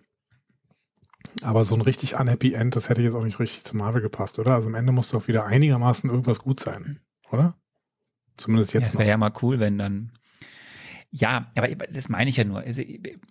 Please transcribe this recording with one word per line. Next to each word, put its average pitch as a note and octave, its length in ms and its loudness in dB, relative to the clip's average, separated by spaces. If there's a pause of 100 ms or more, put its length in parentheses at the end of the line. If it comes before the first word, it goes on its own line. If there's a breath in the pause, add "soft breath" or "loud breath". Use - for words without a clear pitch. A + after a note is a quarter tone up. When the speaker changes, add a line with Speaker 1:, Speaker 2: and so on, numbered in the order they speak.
(1400)
Speaker 1:
aber A2+ 220 2
so G#2+ 120 0
ein A2+ 40 2
richtig B2+ 380 0
unhappy B2+ 360 2
End, A#2 220 0
das A#2 120 -2
hätte A#2+ 140 2
jetzt A#2 120 2
auch A#2 100 -2
nicht A2 140 -4
richtig - 260 -6
zu - 120 -6
Marvel G#2+ 260 0
gepasst, - 360 -6
oder? A#2+ 160 2
Also A2+ 140 0
am A2+ 60 -4
Ende B2 180 2
muss B2+ 180 2
doch A2 180 -2
wieder A2 180 2
einigermaßen B2 640 4
irgendwas B2 300 0
gut C3 200 -2
sein, - 400 -8 (300)
oder? E3 260 2 (800)
Zumindest A2 380 2
Speaker 2:
Ja, A2+ 60 2
Speaker 1:
jetzt A#2 140 0
Speaker 2:
das - 40 0
wär A2 80 4
Speaker 1:
noch. G#2 40 6
Speaker 2:
ja G#2+ 60 4
mal G#2+ 160 2 (100)
cool, B2 180 2
wenn G2+ 180 2
dann, G2+ 340 -4 (1000 loud breath)
ja, A#2+ 460 -2
aber A2+ 120 0
das - 420 -10
meine A2+ 200 0
ich A#2+ 60 -2
ja A#2+ 80 2
nur. G2+ 160 -4
Also, A#2+ 220 -8 (480)